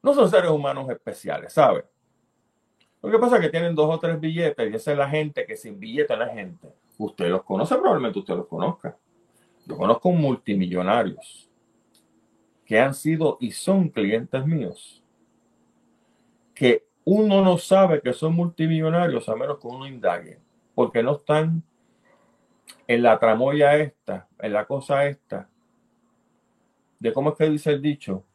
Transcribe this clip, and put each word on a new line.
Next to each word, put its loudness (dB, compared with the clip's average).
No 2
son 6
seres 4
humanos -2
especiales, -10
¿sabe? 4
Lo -6
que 4
pasa 4
es 4
que 0
tienen -2
dos 2
o -6
tres -2
billetes -2
y -10
esa -4
es 0
la 0
gente -4
que -12
sin -18
billete -4
no -4
es -8
gente. -16
Usted -6
los -2
conoce, -2
probablemente 0
usted -6
los -8
conozca. -8
Yo -12
conozco 0
multimillonarios -2
que 2
han 2
sido -2
y -6
son 0
clientes -4
míos, -6
que 2
uno 4
no 4
sabe 4
que -2
son -2
multimillonarios 0
a -4
menos -6
que -14
uno -14
indague, -6
porque 0
no 0
están 0
en 2
la 6
tramoya 4
esta, -6
en -6
la -2
cosa -2
esta, -10
de -2
cómo 0
es -10
que 2
dice -2
el 0
dicho -4